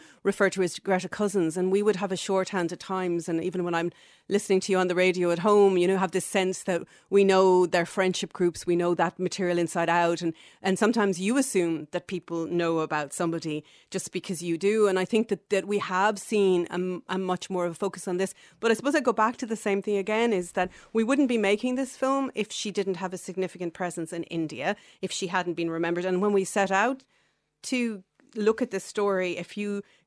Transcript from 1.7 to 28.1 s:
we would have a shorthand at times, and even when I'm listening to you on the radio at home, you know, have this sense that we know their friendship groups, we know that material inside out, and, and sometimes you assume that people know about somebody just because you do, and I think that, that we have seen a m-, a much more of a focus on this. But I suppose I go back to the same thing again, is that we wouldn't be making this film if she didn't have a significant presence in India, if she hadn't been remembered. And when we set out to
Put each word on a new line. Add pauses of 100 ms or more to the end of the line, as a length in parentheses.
we
would
have
a
shorthand
at
times,
and
even
when
I'm (380)
listening
to
you
on
the
radio
at
home,
you
know,
have
this
sense
that (280)
we
know
their
friendship
groups,
we
know
that
material
inside
out,
and, (280)
and
sometimes
you
assume
that
people
know
about
somebody (260)
just
because
you
do,
and
I
think
that,
that
we
have
seen
a
m-,
a
much
more
of
a
focus
on
this. (240)
But
I
suppose
I
go
back
to
the
same
thing
again,
is
that (220)
we
wouldn't
be
making
this
film
if
she
didn't
have
a
significant
presence
in
India, (280)
if
she
hadn't
been
remembered.
And
when
we
set
out (600)
to (340)